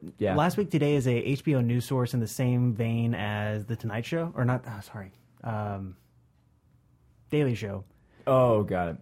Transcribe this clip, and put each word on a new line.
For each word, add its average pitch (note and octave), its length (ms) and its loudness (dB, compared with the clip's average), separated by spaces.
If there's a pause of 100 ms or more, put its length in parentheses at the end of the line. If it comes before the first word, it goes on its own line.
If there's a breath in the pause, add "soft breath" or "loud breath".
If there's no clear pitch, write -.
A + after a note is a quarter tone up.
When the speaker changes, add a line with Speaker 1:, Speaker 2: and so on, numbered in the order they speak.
(180)
Speaker 1:
Yeah. G2 180 2
Speaker 2:
Last E3+ 220 2
Week G#3 120 -2
Today D3 260 2
is C3 120 2
a B2 80 4
H C3+ 300 -2
B D3 100 2
O B2+ 60 2
news A#2+ 240 0
source B2+ 280 0
in B2+ 60 0
the A2 80 0
same B2 460 2
vein A#2 420 0
as G#2 500 -2
The A2+ 120 -4
Tonight A2+ 280 -6
Show, E3 300 -4
or B2+ 80 0
not, B2 240 0
oh, G#2+ 140 -10
sorry, F#2+ 300 -14 (320)
um, G2+ 520 -6 (1300)
Daily C#3 260 0
Show. G2 280 -8 (420 soft breath)
Speaker 1:
Oh, B2 380 6
got F2+ 260 0
it. - 120 -8